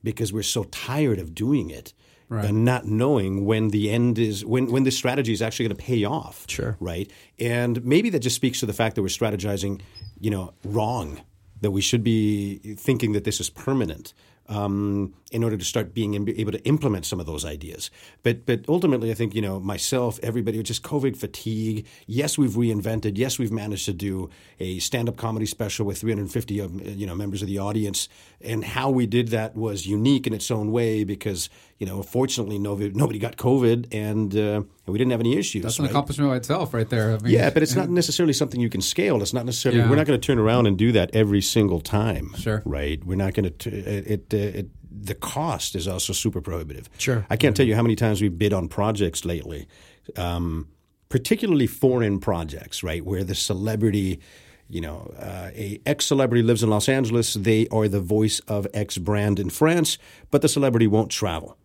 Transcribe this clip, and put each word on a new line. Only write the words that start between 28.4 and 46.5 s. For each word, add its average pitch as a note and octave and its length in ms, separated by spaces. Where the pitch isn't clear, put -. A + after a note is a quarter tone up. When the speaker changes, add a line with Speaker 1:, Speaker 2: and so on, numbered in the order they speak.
Speaker 1:
And A2 240
how C3 260
we B2+ 160
did A#2 220
that A2 280
was G2+ 300
unique A#2 400
in A2 80
its - 160
own G#2+ 200
way A2+ 340
because, G2 440
you G2+ 80
know, G2 160
fortunately, A#2 560
nobody, G2+ 320
nobody A2+ 280
got A2+ 180
covid A#2+ 560
and, G#2+ 440
uh, G#2+ 200
and F#2+ 60
we G#2 60
didn't B2+ 140
have A2+ 80
any A#2 160
issues, A2 260
Speaker 2:
That's A#2 160
an D3 80
Speaker 1:
right? - 40
Speaker 2:
accomplishment C#3+ 400
by B2+ 60
itself D3 380
right A2 140
there. A2 260
I G#2+ 40
mean, G#2+ 140
Speaker 1:
Yeah, G#3 180
but D#3 120
it's B2+ 120
not F#3 140
Speaker 2:
yeah. F3 60
Speaker 1:
necessarily E3 400
something C3 260
you A#2 80
can F#2+ 140
scale. F3 400
It's - 100
not A#2+ 140
necessarily, A#2+ 340
Speaker 2:
Yeah. A#2 100
Speaker 1:
we're C#3 60
not D3+ 100
gonna C#3 120
turn B2+ 200
around A2+ 280
and G2 120
do A2+ 140
that F#2+ 220
every G2+ 260
single F#2+ 400
time, G2+ 580
Speaker 2:
Sure. G#2+ 280
Speaker 1:
right? D2 380
We're F#2 120
not G2 160
gonna, F#2+ 180
t-, - 200
it, G2 360
it, G#2+ 280
uh, G2+ 240
it, G2 100
the G#2 240
cost - 600
is F2 140
also F#2 240
super F2+ 280
prohibitive. D#2+ 480